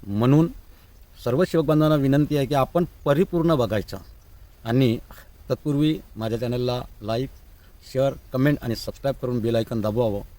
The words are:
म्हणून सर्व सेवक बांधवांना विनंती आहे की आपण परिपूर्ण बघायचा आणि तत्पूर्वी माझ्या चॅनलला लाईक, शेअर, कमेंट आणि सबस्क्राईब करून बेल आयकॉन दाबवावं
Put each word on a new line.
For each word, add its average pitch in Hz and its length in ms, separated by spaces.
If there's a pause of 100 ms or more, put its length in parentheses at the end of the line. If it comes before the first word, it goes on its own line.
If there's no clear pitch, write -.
म्हणून 127 400 (760)
सर्व 127 200
सेवक 160 220
बांधवांना 156 300
विनंती 143 420
आहे 139 80
की 139 100
आपण 143 300 (200)
परिपूर्ण 165 500
बघायचा 107 420 (680)
आणि 120 320 (520)
तत्पूर्वी 151 500 (160)
माझ्या 110 240
चॅनलला 123 420 (200)
लाईक, 117 280 (640)
शेअर, 135 200 (200)
कमेंट 143 280
आणि 120 140
सबस्क्राईब - 460
करून 123 180
बेल 117 160
आयकॉन 113 260
दाबवावं 104 400 (180)